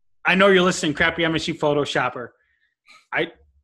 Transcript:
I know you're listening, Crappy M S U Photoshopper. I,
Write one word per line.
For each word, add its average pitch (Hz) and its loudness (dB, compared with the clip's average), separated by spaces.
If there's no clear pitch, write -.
I 170 2
know 190 6
you're 185 6
listening, 170 -2
Crappy 165 -2
M 165 0
S 151 -4
U 165 -6
Photoshopper. 135 -2
I, 156 -4